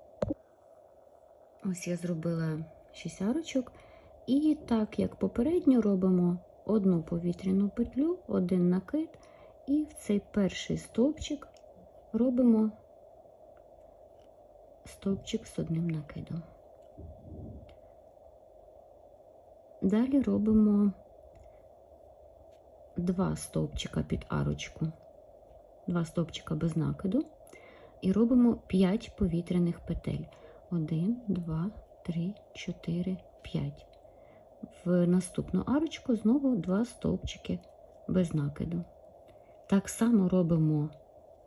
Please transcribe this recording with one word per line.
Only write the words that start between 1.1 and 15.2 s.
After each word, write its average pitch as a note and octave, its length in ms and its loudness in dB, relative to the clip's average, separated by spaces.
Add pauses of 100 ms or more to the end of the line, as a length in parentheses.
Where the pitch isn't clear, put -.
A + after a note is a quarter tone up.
Ось F3+ 240 -4
я F3 80 -2
зробила E3 640 -4 (340)
шість - 300 -10
арочок. C4 500 -2 (540)
І C#4+ 320 2 (100)
так, A3 300 0
як F#3+ 180 0
попередньо, C4 640 4
робимо F#3 580 4 (260)
одну F#3+ 380 4
повітряну F3+ 640 0
петлю, C4 500 -2 (100)
один F3+ 420 2
накид. C#4+ 480 -2 (480)
І D4+ 180 0
в - 80 -14
цей G3+ 300 -2 (100)
перший F3 460 -2
стовпчик C#4+ 720 -2 (640)
робимо A#3 580 4 (2250)
стовпчик - 600 -4